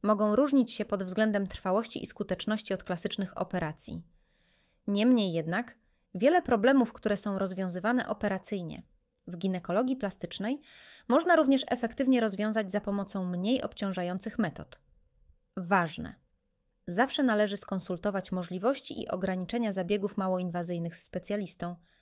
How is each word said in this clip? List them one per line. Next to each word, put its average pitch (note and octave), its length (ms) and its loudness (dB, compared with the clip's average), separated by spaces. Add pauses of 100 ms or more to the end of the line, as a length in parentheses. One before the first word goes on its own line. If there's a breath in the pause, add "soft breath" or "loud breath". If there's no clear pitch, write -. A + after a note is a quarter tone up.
mogą G#3 340 4
różnić C4+ 360 6
się G#3+ 120 -4
pod G3 180 -2
względem G3+ 440 0
trwałości G3 560 -2
i - 40 -8
skuteczności G#3 680 -4
od F#3 100 -8
klasycznych F#3 540 -4
operacji. E3 640 -6 (840)
Niemniej G#3 460 4
jednak, E3 460 -4 (360)
wiele C#4+ 280 6
problemów, B3 500 4
które G#3 240 -2
są G3 220 -4
rozwiązywane F#3+ 720 -2
operacyjnie F#3+ 720 -4 (440)
w F3 100 -10
ginekologii F#3+ 600 0
plastycznej, A3+ 640 -6 (480 loud breath)
można E4 280 6
również C4+ 320 6
efektywnie B3+ 520 2
rozwiązać G#3+ 500 0
za G#3 100 0
pomocą G3 460 -4
mniej F#3 360 0
obciążających F#3 760 -6
metod. - 420 -4 (760)
Ważne. F3 580 0 (720)
Zawsze A#3+ 360 2
należy G#3 340 4
skonsultować F#3+ 760 -4
możliwości F#3 720 -4
i - 60 -8
ograniczenia F#3+ 640 -2
zabiegów F#3+ 440 -2
małoinwazyjnych F3 800 -2
z - 80 -8
specjalistą, F3+ 720 -6 (260 soft breath)